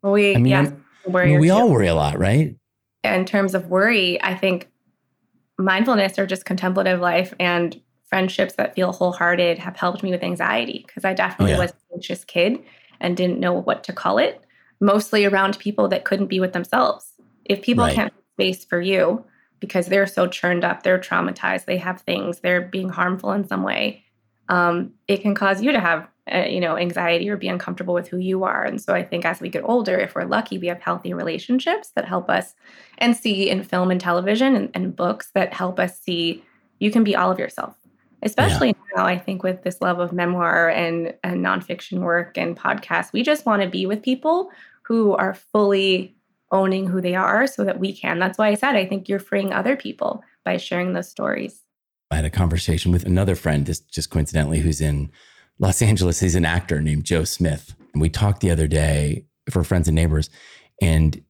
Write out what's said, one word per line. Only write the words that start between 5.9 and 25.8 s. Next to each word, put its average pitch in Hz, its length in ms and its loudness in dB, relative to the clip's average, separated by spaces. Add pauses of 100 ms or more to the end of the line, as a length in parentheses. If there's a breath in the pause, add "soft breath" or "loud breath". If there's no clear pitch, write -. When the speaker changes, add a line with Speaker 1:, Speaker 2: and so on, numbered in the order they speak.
Speaker 1:
or 196 60 0
just 190 200 -6
contemplative 185 540 0
life 175 400 0
and 175 400 0 (280)
friendships 190 480 0
that - 200 -2
feel 185 160 0
wholehearted 175 680 0
have 180 160 -12
helped 180 280 -4
me 190 80 -2
with 180 120 -4
anxiety, - 640 -4
'cause - 180 -18
I 190 80 0
definitely 185 400 2
Speaker 2:
Yeah. - 60 0
Speaker 1:
was 175 120 -2
an - 60 -20 (180)
anxious 180 280 -10
kid 190 360 0 (400 loud breath)
and 180 180 -2
didn't 180 220 0
know 180 140 0
what 180 320 -2
to 185 80 -12
call 190 260 0
it, - 220 0 (380 soft breath)
mostly 208 460 2
around 196 340 2
people 208 300 0
that 190 160 -2
couldn't 196 220 0
be 185 120 -2
with 185 140 0
themselves. - 600 -2 (320)
If 202 160 0
people 240 240 2
Speaker 2:
Right. - 100 2
Speaker 1:
can't 208 180 0 (240)
make 190 180 0
space - 100 -20
for 175 160 -2
you 185 420 2 (360 soft breath)
because 185 280 -2
they're 196 200 4
so 180 200 0
churned 180 360 0
up, 175 200 -2
they're 185 160 2
traumatized, 185 680 -4
they 185 120 -2
have 180 240 -6
things, - 380 -6
they're 180 220 0
being 185 280 -6
harmful 180 420 -2
in 196 160 -2
some 95 160 -2
way, - 400 -4 (460)
um, 175 420 0 (160)
it 202 140 0
can 202 120 0
cause 196 300 0
you 277 80 2
to 254 80 2
have, 170 280 -2 (240)